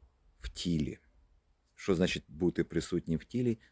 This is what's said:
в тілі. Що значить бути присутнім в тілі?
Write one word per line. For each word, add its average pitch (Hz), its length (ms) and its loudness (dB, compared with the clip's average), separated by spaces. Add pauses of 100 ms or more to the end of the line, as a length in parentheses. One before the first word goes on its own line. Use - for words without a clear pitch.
(400)
в - 80 -6
тілі. 76 500 -2 (760)
Що - 200 0
значить 85 340 2
бути 82 360 2
присутнім 82 540 -2
в - 60 -10
тілі? 120 340 0 (140)